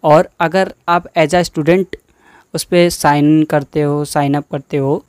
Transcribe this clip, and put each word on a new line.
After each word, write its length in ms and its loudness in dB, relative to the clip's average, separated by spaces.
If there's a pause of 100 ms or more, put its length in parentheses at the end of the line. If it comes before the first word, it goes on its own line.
और 240 4 (120)
अगर 320 -2 (160)
आप 260 0
as 200 0
a 100 2
student 520 -2 (580)
उस 100 -6
पे 260 2
साइन 540 2
करते 380 -2
हो, 240 -2
साइन 280 0
अप 180 -4
करते 260 -8
हो 320 -2